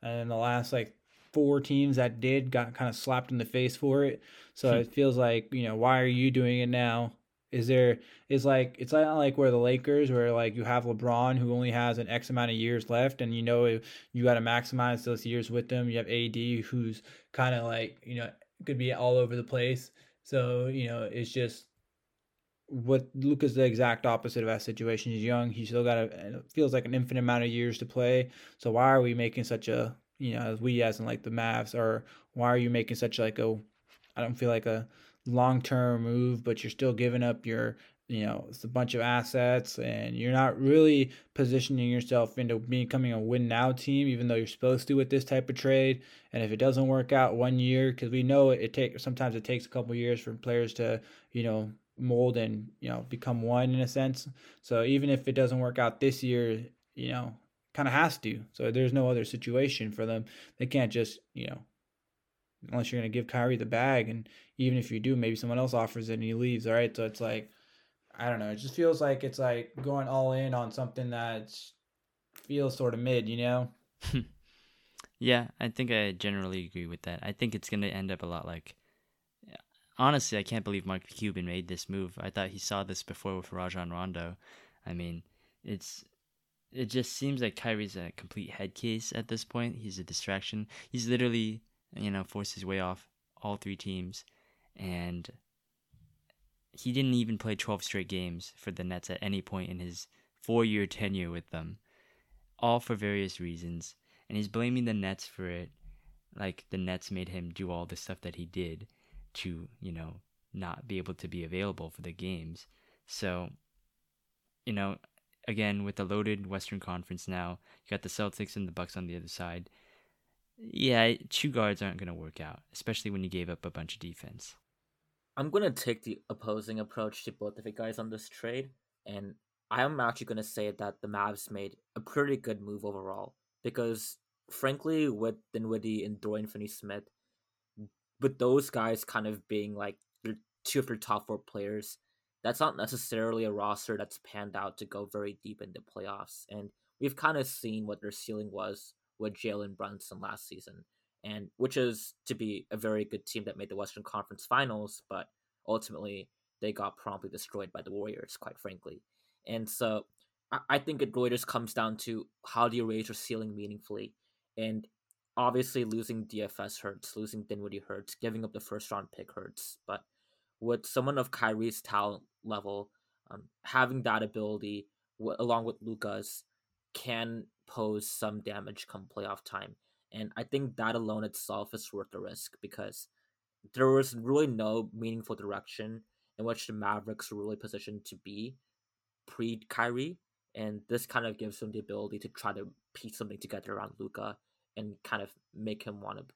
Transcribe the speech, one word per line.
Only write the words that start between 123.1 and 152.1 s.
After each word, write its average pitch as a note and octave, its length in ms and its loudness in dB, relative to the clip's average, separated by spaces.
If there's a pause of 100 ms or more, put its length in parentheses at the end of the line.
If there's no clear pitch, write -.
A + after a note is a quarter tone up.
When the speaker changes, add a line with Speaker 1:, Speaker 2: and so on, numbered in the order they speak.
Speaker 2:
when F#2+ 120 -2
you F#2 60 -4
gave F2+ 200 -4
up E2+ 160 -8
a E2+ 60 -8
bunch D#2+ 220 -10
of - 60 -14
defense. - 560 -16 (800)
Speaker 3:
I'm C#3+ 120 -4
gonna G3 200 2
take A#2 340 -2
the - 260 -10
opposing A2 500 -6
approach G#2+ 460 -8
to A#2 80 -10
both G#2 260 -10
of G#2+ 80 -16
you G#2+ 60 -8
guys A2+ 260 -8
on A2 100 -8
this A2 200 -12
trade, C3 420 -8 (340)
and G2+ 300 -12 (340)
I'm C3+ 300 2
actually A#2 280 0
gonna A2 160 -4
say G#2 280 -4
that G2+ 300 -8
the G#2 80 -8
Mavs G2+ 420 -4
made G2 260 -10 (180)
a A2 40 -10
pretty C#3 380 0
good G#2+ 240 -6
move G#2 240 -8
overall, G2 500 -8 (260)
because, A#2 580 -4 (300)
frankly, D3 600 0
with A2+ 260 -2 (180)
Dinwiddie A2 520 -2
and G#2+ 160 -8
Dorian G#2+ 260 -4
Finney-Smith, G#2 640 -12 (1120)
with C3+ 160 0
those C3+ 320 4
guys A2+ 340 0
kind G#2+ 240 -4
of G#2+ 220 -6
being, G#2 260 -4
like, G2+ 220 -8 (260)
your, A2 120 -6 (280)
two - 160 -2
of C3 80 0
your A2+ 100 -4
top G#2 300 -4
four G#2+ 120 -4
players, G#2 580 -8 (460)
that's A#2+ 160 0
not D#3 180 2
necessarily A2+ 640 -2
a G#2+ 80 0
roster G#2 460 -2
that's G2+ 220 -10
panned G#2 360 -12
out G2 220 -6
to G#2 80 -12
go G2+ 200 -10
very G#2 380 -8
deep G#2+ 180 -14
in F#2+ 120 -14
the - 80 -16
playoffs. G2+ 640 -12
And G2+ 220 -12 (320)
we've C3+ 160 -2
kinda D3+ 260 2
seen A2 440 -6
what G#2 140 -8
their G#2 100 -8
ceiling G#2+ 400 -8
was G2+ 420 -10 (240)
with G#2+ 160 -4
Jalen G2+ 420 -6
Brunson G2 440 -12
last G#2+ 280 -10
season, - 380 -20 (380)
and G#2 340 -10
which C3 180 -2
is A#2+ 380 -2 (140)